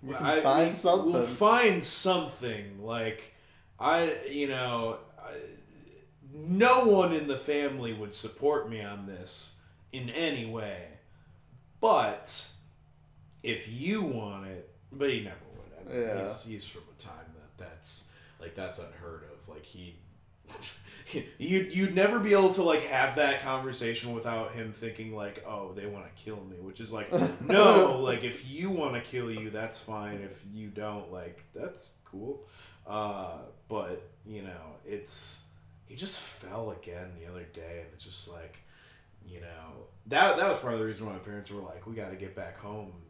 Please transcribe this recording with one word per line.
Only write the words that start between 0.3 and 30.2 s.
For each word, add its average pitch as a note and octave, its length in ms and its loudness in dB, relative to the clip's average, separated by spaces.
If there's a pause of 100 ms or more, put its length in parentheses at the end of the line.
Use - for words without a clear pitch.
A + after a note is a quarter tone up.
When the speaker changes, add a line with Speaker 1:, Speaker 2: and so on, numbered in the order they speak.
Speaker 1:
find D3 300 6
Speaker 2:
we, F3 40 -4
Speaker 1:
something. F3 380 4
Speaker 2:
we'll B2 120 4
find G#3 580 6
something." A#2 1000 2
Like, A2+ 520 -6 (440)
I, D#3+ 360 4 (140)
you C#3+ 200 -2
know, A#2+ 500 -2 (220)
I, - 120 -14 (1000)
no G#3+ 540 8
one F#3 240 8
in D3+ 160 0
the C3+ 100 2
family C3+ 540 -2
would G#2 200 -8
support C#3+ 560 0
me A2 140 -6
on G2+ 240 -10
this F#2 520 -10 (340)
in B2+ 180 -6
any C#3+ 360 -2
way. G#2 380 -8 (960)
But C3+ 680 2 (960)
if A2+ 280 -4
you F3+ 320 -2
want G#2 460 -6
it, F2+ 200 -14 (220)
but C3+ 200 0
he A#2 100 -2
never G2+ 160 -12 (200)
would. - 220 -20
I F#2+ 140 -14
mean, B2 160 -2
Speaker 1:
Yeah. G2+ 160 -2
Speaker 2:
he's, G#2+ 200 -6
he's A2 220 -10
from - 160 -16 (100)
a - 80 -20
time E2 120 -16 (240)
that D#2+ 280 -20
that's, - 460 -12 (300)
like, E2+ 160 -14
that's F#2 240 -8
unheard E2 440 -14
of. D2 240 -20
Like, D2+ 160 -18
he, F2+ 300 -18 (540)
<laughs> - 920 -12
you'd, F3 360 2
you'd F3+ 200 2
never G#3 240 6
be G#3 140 4
able F#3+ 220 8
to, F#3+ 80 2
like, D#3 240 4
have C3 300 2
that C#3 260 4
conversation B2 680 -2
without A2+ 400 -4
him A2+ 200 -8
thinking, A2 420 -10
like, G2+ 320 -8
"Oh, G2 280 -8
they G2+ 120 -8
wanna G2 200 -10 (100)
kill G#2+ 340 -10
me," F#2 100 -14
which F#2+ 200 -12
is A2 120 -10
like, A2 200 -6
Speaker 1:
<laughs> - 300 2
Speaker 2:
"No, F#3+ 580 10
like, B2 240 0
if B2 260 -6
you E3+ 200 -4
wanna C#3+ 300 -2
kill A#2+ 300 -6
you, G#2+ 200 -6
that's A2 300 -8
fine. G#2 400 -8